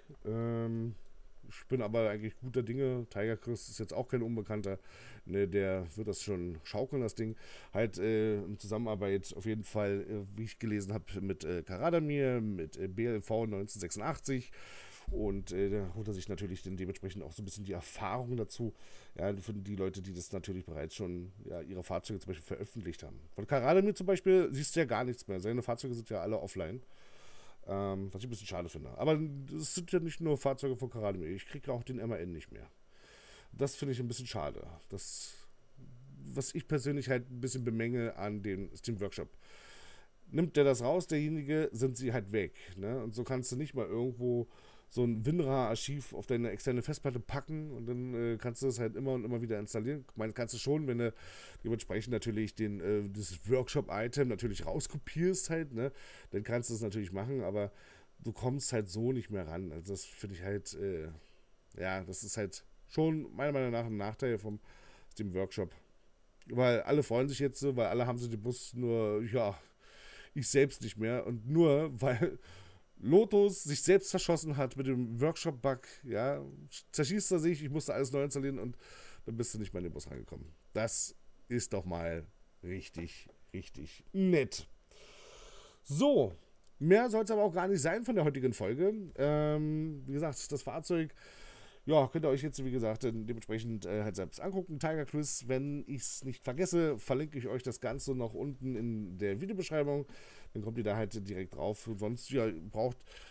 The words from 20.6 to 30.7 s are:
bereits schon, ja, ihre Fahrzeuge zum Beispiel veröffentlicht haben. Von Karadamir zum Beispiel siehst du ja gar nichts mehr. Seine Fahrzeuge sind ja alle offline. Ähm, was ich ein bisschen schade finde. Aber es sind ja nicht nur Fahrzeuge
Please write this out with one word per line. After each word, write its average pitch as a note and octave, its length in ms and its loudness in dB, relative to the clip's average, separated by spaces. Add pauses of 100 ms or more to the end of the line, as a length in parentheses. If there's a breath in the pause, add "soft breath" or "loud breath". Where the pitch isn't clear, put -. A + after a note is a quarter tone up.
bereits D#2 300 -6
schon, F2+ 360 -4 (120)
ja, E2+ 180 -6
ihre F2+ 200 -8
Fahrzeuge F#2 380 -4
zum - 80 -10
Beispiel F2 160 -6
veröffentlicht - 580 -6
haben. - 180 -12 (100)
Von G2+ 160 -8
Karadamir E3 480 6
zum F#3 120 -4
Beispiel F#3 460 8
siehst C#3 240 0
du E3+ 40 6
ja D#3 60 4
gar A2+ 180 2
nichts B2 240 -4
mehr. F#2+ 120 -2
Seine A2+ 220 0
Fahrzeuge B2 320 -2
sind A#2 160 -6
ja G#2 100 -2
alle G2+ 180 0
offline. F#2 440 -4 (840 loud breath)
Ähm, G2 460 -2
was G2 100 -6
ich B2+ 40 -6
ein B2 40 -6
bisschen G#2+ 160 -8
schade F2 240 -4
finde. B1+ 260 -10
Aber D3+ 240 4 (340)
es D#3 200 -2
sind F3 180 -6
ja F3+ 80 4
nicht E3 220 -4
nur D3+ 160 4
Fahrzeuge C3+ 360 0